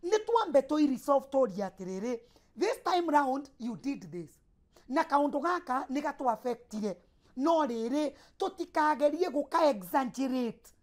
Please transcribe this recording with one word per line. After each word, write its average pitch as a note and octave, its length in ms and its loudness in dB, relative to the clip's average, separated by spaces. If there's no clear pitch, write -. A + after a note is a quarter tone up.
Nĩ G4 220 2
twambe G#4 360 4
tũi-resolve C#4 680 2
tũũrie G#3 380 2
atĩrĩrĩ, F#3+ 440 -6
"This G#4 260 0
time F4 280 0
round, C#4+ 380 0
you A3+ 160 -6
did F#3+ 360 -8
this." E3 200 -12
Na D4+ 160 0
kaũndũ C#4+ 380 0
gaka D#4+ 480 -2
nĩ C4+ 120 -2
gatũ-affectire. A#3 960 -4
No D#4 280 2
rĩrĩ, A#3+ 380 -2
tũtikagerie D#4 920 0
gũka C#4+ 300 0
exaggerate. B3 1000 -2